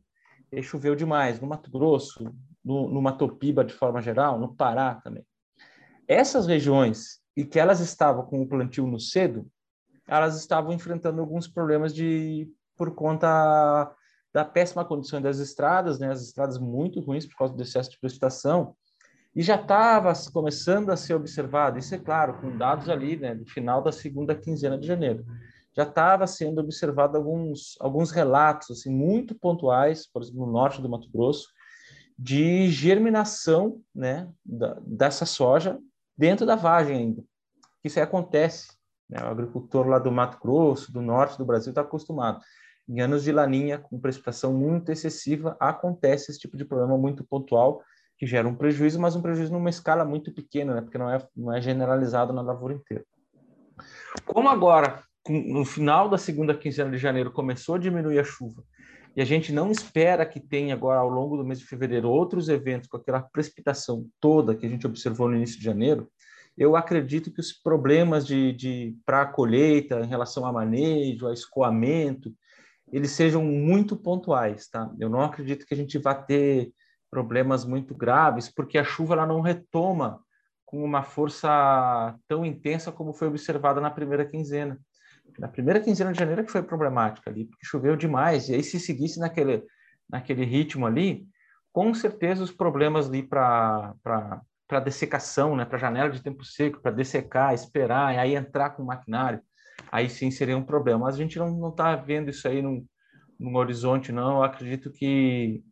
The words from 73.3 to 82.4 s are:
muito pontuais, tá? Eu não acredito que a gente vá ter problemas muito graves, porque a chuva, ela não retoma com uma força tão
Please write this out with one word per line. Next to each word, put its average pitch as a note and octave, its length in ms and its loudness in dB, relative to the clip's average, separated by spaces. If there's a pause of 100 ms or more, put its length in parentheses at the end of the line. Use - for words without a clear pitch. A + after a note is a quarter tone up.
muito E3 540 2
pontuais, C3+ 720 -2
tá? A2+ 300 -8
Eu A2+ 100 -4
não A#2+ 140 0
acredito C#3+ 440 -4
que - 80 -6
a - 20 -2
gente C#3+ 220 -4
vá C#3 160 0
ter C#3 580 0 (380)
problemas B2+ 540 0
muito C3 300 -6
graves, B2 540 2
porque D3 300 -4
a C#3+ 60 2
chuva, E3 300 -2
ela D#3 120 2
não D#3+ 140 0
retoma E3+ 800 -2 (440)
com D3 200 -8
uma D3 180 0
força C3+ 1120 2 (140)
tão D#3+ 180 -2